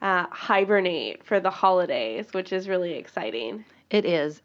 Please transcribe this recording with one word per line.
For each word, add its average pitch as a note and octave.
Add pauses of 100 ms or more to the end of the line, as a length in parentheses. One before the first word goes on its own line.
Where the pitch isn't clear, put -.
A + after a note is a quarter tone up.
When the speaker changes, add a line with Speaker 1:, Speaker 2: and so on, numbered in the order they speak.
Speaker 1:
uh, F#3
hibernate F#3
for G3+
the F#3
holidays, E3+
which F#3
is F#3
really F3+
exciting. A#2+ (280)
Speaker 2:
It G#3
is. D#3